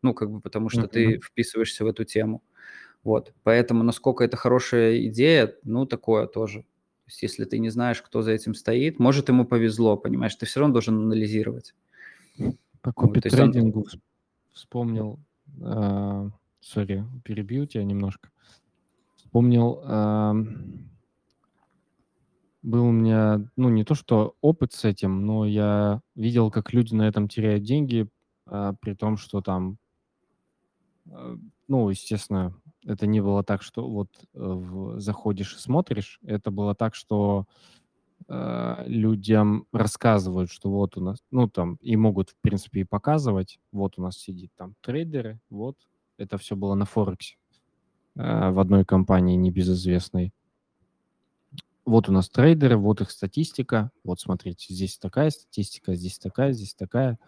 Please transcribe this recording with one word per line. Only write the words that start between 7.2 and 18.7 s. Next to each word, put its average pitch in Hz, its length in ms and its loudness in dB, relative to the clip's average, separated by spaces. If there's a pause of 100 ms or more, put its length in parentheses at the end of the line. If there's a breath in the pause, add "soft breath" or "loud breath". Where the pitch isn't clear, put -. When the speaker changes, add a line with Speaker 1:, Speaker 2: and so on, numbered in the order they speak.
Speaker 1:
если 110 240 -6
ты 113 140 -4
не 113 100 -2
знаешь, 120 320 -2
кто 117 200 -4
за 110 100 0
этим 110 220 -2
стоит, 135 460 -2
может, 135 300 4
ему 127 160 6
повезло, 113 520 2
понимаешь, 117 380 -2
ты 113 100 -8
все - 140 -4
равно 143 140 4
должен 113 240 2
анализировать. 110 760 -2 (1080 loud breath)
Speaker 2:
По 123 140 -4
Speaker 1:
Вот, - 240 4
то - 60 -6
есть 120 140 4
он 127 140 6
Speaker 2:
копитрейдингу 110 300 2
вс-, - 140 -14 (540)
вспомнил, 117 680 -6 (400)
э, 101 720 -4 (300)
сори, 101 440 -6 (200)
перебью 110 420 -6
тебя 107 180 -6
немножко. 98 460 -4 (840 soft breath)